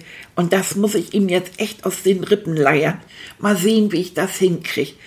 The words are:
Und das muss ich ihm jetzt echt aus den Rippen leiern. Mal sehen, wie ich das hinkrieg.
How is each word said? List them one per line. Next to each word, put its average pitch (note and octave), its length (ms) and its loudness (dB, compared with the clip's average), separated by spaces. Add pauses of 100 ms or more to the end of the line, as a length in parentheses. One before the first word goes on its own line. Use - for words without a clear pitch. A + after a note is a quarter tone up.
(360)
Und F3 180 0
das F#3+ 220 0
muss G#3 180 0
ich F3 220 -2
ihm G3 140 2
jetzt F3+ 300 -2
echt - 240 -8
aus - 200 -6
den F#3+ 200 2
Rippen E3+ 320 0
leiern. D3+ 460 2 (380)
Mal G#3 180 2
sehen, G#3 340 4
wie E3+ 100 0
ich F3+ 120 -8
das F#3 220 -2
hinkrieg. E3+ 580 0 (140)